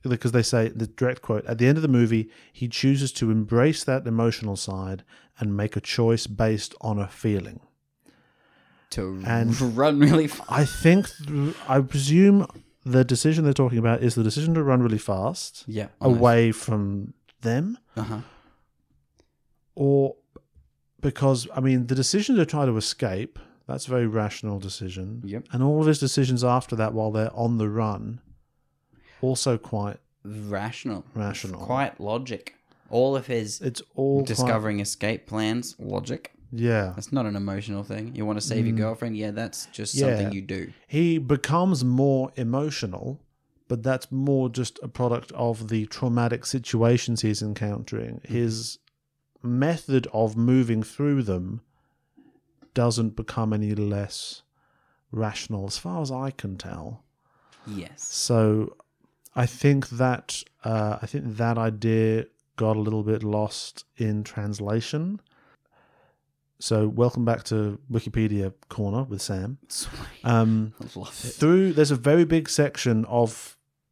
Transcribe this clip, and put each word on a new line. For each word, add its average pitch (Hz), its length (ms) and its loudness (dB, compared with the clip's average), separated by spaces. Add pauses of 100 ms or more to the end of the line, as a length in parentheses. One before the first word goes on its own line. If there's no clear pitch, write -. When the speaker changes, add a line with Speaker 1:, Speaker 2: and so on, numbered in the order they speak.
Speaker 1:
because 120 300 0
they 120 100 4
say, 113 260 2
the 113 160 -4
direct 123 380 -4
quote, 107 240 -2
"At 117 100 -4
the 120 80 4
end 147 140 6
of - 20 0
the 156 60 2
movie, 117 420 4 (240)
he 123 140 -6
chooses 135 460 0
to 113 180 0
embrace 117 540 2
that 131 200 -2
emotional 113 500 0
side 95 480 -8 (360)
and 101 180 -2
make 104 180 -2
a 104 60 -2
choice 117 460 0
based 110 540 -2
on 104 180 -2
a 98 80 -4
feeling." 101 520 -4 (1300)
Speaker 2:
To 95 340 -6
Speaker 1:
And 117 360 0
Speaker 2:
<laughs> 120 160 0
run 143 220 4
really 151 280 8
fast. - 240 -12
Speaker 1:
I 147 140 2
think, 180 440 6 (180)
th-, 147 280 -2 (120)
I 131 140 6
presume 165 640 6 (400)
the 127 180 6
decision 156 420 2
they're 143 80 4
talking 120 260 2
about 117 240 2
is 117 100 4
the 117 100 2
decision 147 300 2
to 160 100 2
run 127 200 4
really 110 160 2
fast 104 680 -4
Speaker 2:
Yeah, 107 200 -6 (140)
on 131 100 6
those 117 80 4
Speaker 1:
away 117 320 6
from 104 640 -4 (280)
them. 160 380 -2 (160)
Speaker 2:
Uh-huh. 110 260 -6 (1500)
Speaker 1:
Or 139 400 2 (840)
because, 135 540 2
I 135 60 -2
mean, 127 260 2
the 127 80 0
decision 208 400 2
to 170 100 4
try 147 200 0
to 120 120 2
escape, 104 600 -4 (280)
that's 131 200 -8
a - 20 -12
very 123 180 0
rational 104 520 -4
decision. 95 680 -10
Speaker 2:
Yep. 196 260 -10
Speaker 1:
And 127 120 0
all 151 180 4
of 156 60 4
his 151 120 4
decisions 127 440 2
after 123 320 2
that 110 180 0
while 110 180 -2
they're 110 240 -2
on 117 220 0
the 107 120 0
run, 107 520 -4 (1000)
also 127 360 0
quite 101 400 -6 (280)
Speaker 2:
Rational. 104 800 -8 (100)
Speaker 1:
rational. 95 500 -6
Speaker 2:
Quite 131 360 -4
logic. 117 540 -8 (340)
All 131 260 2
of 127 120 -4
his 113 340 -4
Speaker 1:
It's 131 200 -6 (140)
all 139 240 2
quite 135 80 0
Speaker 2:
discovering 110 540 0
escape - 460 -4
plans, 110 520 -4
logic. 98 540 -8 (180)
Speaker 1:
Yeah. 113 440 0
Speaker 2:
That's 101 180 -8
not 127 120 0
an 104 120 -4
emotional 101 460 -6
thing. 110 320 -10
You 107 100 -4
wanna 104 160 -2
save 113 240 0
your 113 100 0
Speaker 1:
Mm. 110 40 0
Speaker 2:
girlfriend? 110 360 -4
Yeah, 107 160 -6
that's 110 400 -10
just 107 240 -8
Speaker 1:
Yeah. 135 120 2 (100)
Speaker 2:
something 101 160 -2
you 95 80 -6
do. 95 320 -8 (140)
Speaker 1:
He 165 320 2
becomes 143 680 0
more 131 500 2
emotional, 131 840 -4 (480)
but 120 140 -2
that's 131 280 -2
more 135 380 2
just 120 340 -6
a 120 60 -10
product 120 440 -2
of 113 360 -2
the 110 160 0
traumatic 120 600 0
situations 117 760 0
he's 107 220 0
encountering. 110 720 -6
Speaker 2:
Mm-hmm. - 180 -10
Speaker 1:
His 113 460 -4 (600)
method 135 720 0
of 110 240 0
moving 117 480 4
through 139 400 0
them 95 380 -4 (1120)
doesn't 113 420 0
become 110 380 -4
any 107 200 -2
less 101 680 -6 (720)
rational, 107 560 -6
as - 100 -8
far 175 240 -8
as 135 100 -6
I 135 200 -6
can 98 260 -10
tell. - 460 -14 (640)
Speaker 2:
Yes. 95 360 -12
Speaker 1:
So 110 720 0 (600)
I 123 100 2
think 139 440 2
that, 123 540 -2 (200)
uh, 107 380 -2
I - 40 -6
think 131 320 -8
that 117 220 0
idea 110 640 2 (320)
got 110 180 2
a 107 60 0
little 107 220 -2
bit 107 200 0
lost 107 600 -4 (100)
in 107 280 -2
translation. 110 960 -4 (1400)
So 107 300 0
welcome 120 340 0
back 113 200 0
to 107 360 -2 (100)
Wikipedia 104 640 -2 (140)
Corner 107 360 -4
with 104 180 -8
Sam. 101 380 -6 (100)
Speaker 2:
Sweet. - 300 -10 (260)
Speaker 1:
Um, 113 560 2
Speaker 2:
I 117 180 -14
love 95 80 -12
it. - 60 -18 (180)
Speaker 1:
through, 180 400 4
there's 147 200 4
a 139 40 4
very 147 300 6
big 160 240 0
section 120 560 2
of 117 500 -2 (360)